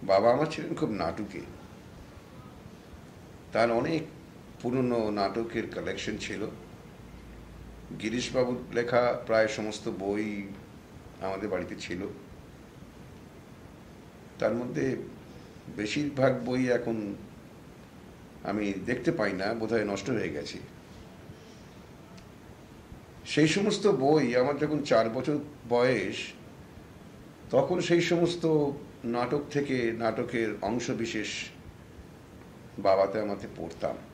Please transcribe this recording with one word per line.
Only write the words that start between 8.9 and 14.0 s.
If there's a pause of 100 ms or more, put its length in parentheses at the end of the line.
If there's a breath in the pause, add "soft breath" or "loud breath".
প্রায়
সমস্ত
বই (720)
আমাদের
বাড়িতে
ছিল। (2250)